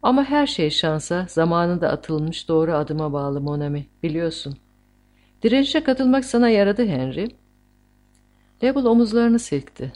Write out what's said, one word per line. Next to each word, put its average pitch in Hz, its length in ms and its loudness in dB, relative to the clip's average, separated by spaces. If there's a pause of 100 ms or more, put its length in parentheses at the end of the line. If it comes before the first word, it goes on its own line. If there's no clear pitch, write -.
Ama 269 220 2
her 285 220 0
şey 156 240 -2
şansa, 165 580 -4
zamanında 170 600 0
atılmış 156 600 -4
doğru 160 260 2
adıma 151 380 -4
bağlı 139 280 -4
Monami, 147 460 -4 (160)
biliyorsun." 160 540 -4 (880)
"Direnişe 277 420 2
katılmak 262 400 2
sana 240 240 2
yaradı 202 380 2
Henry." 143 420 -4 (1300)
Lebel 254 220 0
omuzlarını 233 540 4
silkti. 139 580 -6